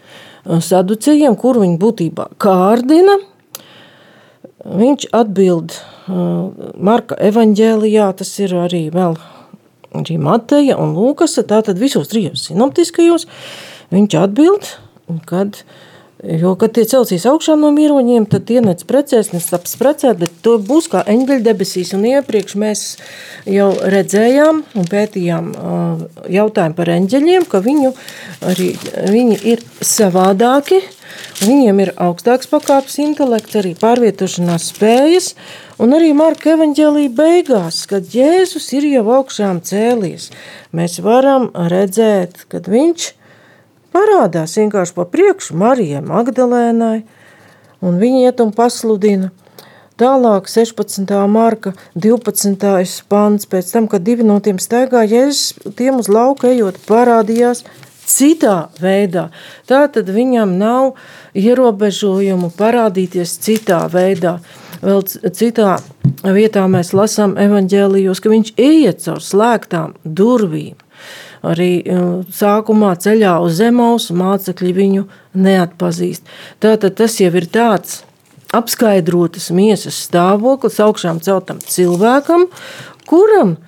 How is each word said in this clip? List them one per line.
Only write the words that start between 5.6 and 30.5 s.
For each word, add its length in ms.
ā, 500
Marka 420
evaņģēlijā, 920
tas 240
ir 180
arī 320
vēl 320
arī 260
Mateja 600
un 160
Lūkasa, 480
tātad 360
visos 280
trijos 400
sinoptiskajos, 800
viņš 300
atbild, 540
kad, 400
jo, 380
kad 180
tie 120
celsies 420
augšā 280
no 160
miroņiem, 560
tad 200
tie 120
nec 240
precēs, 480
nec 140
taps 320
precēt, 420
bet 200
to 180
būs 320
kā 140
eņģeļi 420
debesīs. 480
Un 140
iepriekš 500
mēs 260
jau 280
redzējām 840
un 240
pētījām, 600
ā, 280
jautājumu 500
par 140
eņģeļiem, 560
ka 160
viņu 300
arī, 320
viņi 380
ir 220
savādāki, 1040